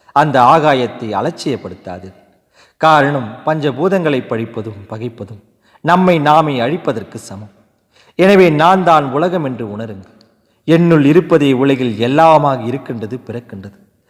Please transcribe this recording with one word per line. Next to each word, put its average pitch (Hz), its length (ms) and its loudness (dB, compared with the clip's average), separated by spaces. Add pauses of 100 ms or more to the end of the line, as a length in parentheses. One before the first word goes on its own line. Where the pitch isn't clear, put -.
(120)
அந்த 139 280 2
ஆகாயத்தை 131 720 2
அலட்சியப்படுத்தாதீர்கள். 95 1120 -10 (540)
காரணம், 143 480 2 (160)
பஞ்சபூதங்களை 151 800 -2
பழிப்பதும் 110 680 -10
பகைப்பதும் 110 540 -14 (420)
நம்மை 180 340 2
நாமே 151 420 2
அழிப்பதற்கு 123 580 -6
சமம். 104 340 -18 (680)
எனவே 190 320 6
நான் 170 340 2
தான் 156 280 4
உலகம் 170 320 -2
என்று 120 220 -8
உணருங்கள். 104 480 -14 (540)
என்னுள் 165 360 4
இருப்பதே 156 480 4
உலகில் 127 460 0
எல்லாமாக 143 640 2
இருக்கின்றது, 117 540 -10
பிறக்கின்றது. 101 580 -16 (340)